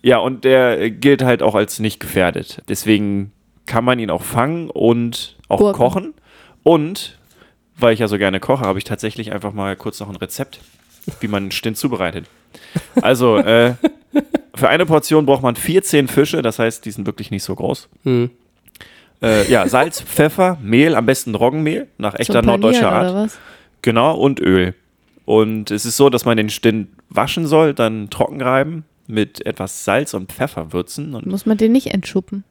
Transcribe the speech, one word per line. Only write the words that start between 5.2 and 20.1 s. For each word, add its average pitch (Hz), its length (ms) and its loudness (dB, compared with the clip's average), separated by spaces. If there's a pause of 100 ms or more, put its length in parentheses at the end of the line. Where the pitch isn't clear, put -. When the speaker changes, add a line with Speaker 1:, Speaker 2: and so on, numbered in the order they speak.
Speaker 1:
auch - 100 0
Speaker 2:
Gurken. 202 200 2
Speaker 1:
kochen. 185 360 0 (480)
Und, 165 560 0 (600)
weil 117 160 4
ich 104 60 -4
ja 110 80 0
so 101 100 -2
gerne 98 220 2
koche, 131 240 0
habe 95 140 0
ich 101 60 -8
tatsächlich 107 480 -8
einfach 101 200 -8
mal 98 240 -6
kurz - 240 -12
noch 104 100 -12
ein 92 60 -12
Rezept, - 440 -10 (600)
wie 104 80 -6
man 101 240 -4
Stint 110 260 -6
zubereitet. 90 480 -4 (760)
Also, 120 380 4
äh, 117 360 4 (800)
für 127 140 2
eine 160 180 2
Portion 156 400 2
braucht 135 160 2
man 120 140 0
vierzehn 151 500 0
Fische, 151 360 0
das 113 160 -2
heißt, 113 260 -2
die 110 80 -10
sind 104 140 -8
wirklich 107 240 -10
nicht 101 120 -6
so 92 120 -6
groß. - 340 -6 (160)
Speaker 3:
Hm. 123 260 0 (920)
Speaker 1:
Äh, 110 280 2
ja, 104 180 4
Salz, 135 320 0
<laughs> - 20 -16
Pfeffer, 175 600 0